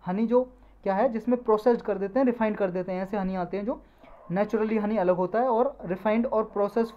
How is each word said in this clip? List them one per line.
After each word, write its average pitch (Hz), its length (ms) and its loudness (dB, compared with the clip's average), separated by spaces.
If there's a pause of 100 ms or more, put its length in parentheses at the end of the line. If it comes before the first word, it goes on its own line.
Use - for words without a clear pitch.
honey 196 200 -2
जो 247 220 2 (360)
क्या 190 100 0
है, 208 140 2
जिसमें 240 340 -2
processed 220 400 2
कर 196 160 -2
देते 196 200 -2
हैं, 269 80 4
refined 226 300 0
कर 196 140 0
देते 180 220 -4
हैं, 185 100 -4
ऐसे 196 140 -6
हनी 190 200 -2
आते 180 200 -4
हैं 202 100 -4
जो 302 140 -6 (500)
naturally 208 480 0
हनी 208 200 0
अलग 180 180 4
होता 185 240 0
है 262 80 2
और 247 360 0
refined 214 420 0
और 214 180 0
प्रोसेस 214 520 -2